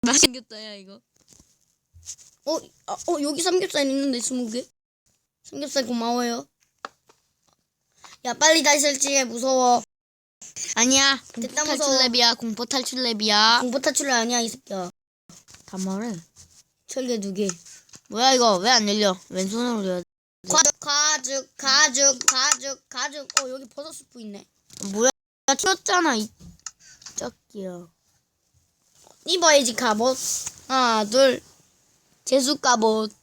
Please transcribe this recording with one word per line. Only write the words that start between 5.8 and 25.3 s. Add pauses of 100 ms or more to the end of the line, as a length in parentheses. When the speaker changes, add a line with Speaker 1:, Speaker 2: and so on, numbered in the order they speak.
Speaker 2:
고마워요. (1800)
야,
빨리
다시
설치해.
무서워. (920)
Speaker 1:
아니야. (120)
공포
Speaker 2:
됐다,
Speaker 1:
탈출
Speaker 2:
무서워.
Speaker 1:
랩이야.
공포
탈출
랩이야.
Speaker 2:
공포
탈출
아니야,
이
새끼야. (760)
Speaker 1:
다
말해. (720)
Speaker 2:
철개
두
개. (640)
Speaker 1:
뭐야,
이거?
왜
안
열려? (100)
왼손으로
열어야
돼. (420)
Speaker 2:
가죽,
가죽,
가죽,
가죽,
가죽. (140)
어,
여기
버섯
스프
있네. (440)
Speaker 1:
뭐야? (480)